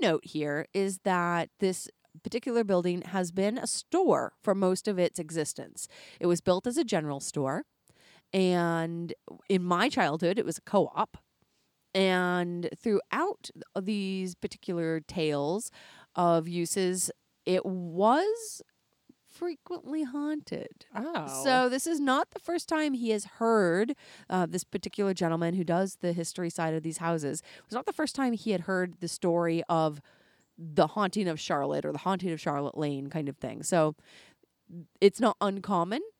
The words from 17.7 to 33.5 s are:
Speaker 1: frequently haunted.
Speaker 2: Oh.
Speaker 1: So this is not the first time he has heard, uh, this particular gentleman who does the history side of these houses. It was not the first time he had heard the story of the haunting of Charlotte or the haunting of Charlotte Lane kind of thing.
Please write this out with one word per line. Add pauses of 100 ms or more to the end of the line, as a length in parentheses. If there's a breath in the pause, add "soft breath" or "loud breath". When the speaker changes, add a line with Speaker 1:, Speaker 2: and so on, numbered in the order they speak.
Speaker 1:
frequently
haunted.
Speaker 2:
Oh.
Speaker 1:
So
this
is
not
the
first
time
he
has
heard, (360 loud breath)
uh,
this
particular
gentleman
who
does
the
history
side
of
these
houses. (160 loud breath)
It
was
not
the
first
time
he
had
heard
the
story
of (560 soft breath)
the
haunting
of
Charlotte
or
the
haunting
of
Charlotte
Lane
kind
of
thing.